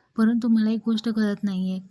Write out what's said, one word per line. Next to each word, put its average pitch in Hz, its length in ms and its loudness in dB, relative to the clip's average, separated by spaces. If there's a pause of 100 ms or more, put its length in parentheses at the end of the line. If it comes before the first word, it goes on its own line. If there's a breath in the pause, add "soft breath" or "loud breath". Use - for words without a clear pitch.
(180 soft breath)
परंतु 226 300 2
मला 220 220 4
एक 226 160 -2
गोष्ट 226 240 -2
कळत 208 340 -2
नाहीये, 185 360 -4 (120)